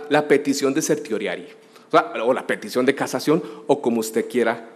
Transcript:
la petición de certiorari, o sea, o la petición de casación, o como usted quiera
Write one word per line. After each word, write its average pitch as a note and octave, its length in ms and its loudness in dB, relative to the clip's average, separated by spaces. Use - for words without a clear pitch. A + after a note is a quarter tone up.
la D3 180 2
petición C#3 460 2
de D#3 80 0
certiorari, G2+ 640 -4
o - 20 -20
sea, - 220 2
o A#2+ 120 4
la - 120 -4
petición A2 380 -2
de - 100 4
casación, C3+ 480 0
o C#3 140 2
como A#2 200 0
usted A2+ 280 -2
quiera A#2 480 0